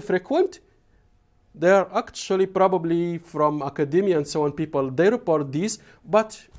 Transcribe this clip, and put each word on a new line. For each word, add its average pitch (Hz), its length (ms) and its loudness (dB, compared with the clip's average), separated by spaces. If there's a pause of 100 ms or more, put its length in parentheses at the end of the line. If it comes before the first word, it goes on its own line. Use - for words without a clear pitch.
frequent, 277 580 -2 (960)
they 165 160 2
are 190 240 4
actually 190 520 0
probably 175 720 0
from 151 440 -2
academia 160 540 0
and 147 100 -2
so 151 180 -2
on, 143 80 -2
people, 147 380 -4
they 160 200 2
report 160 400 -2
these, 170 280 -4 (260)
but 214 360 0 (180)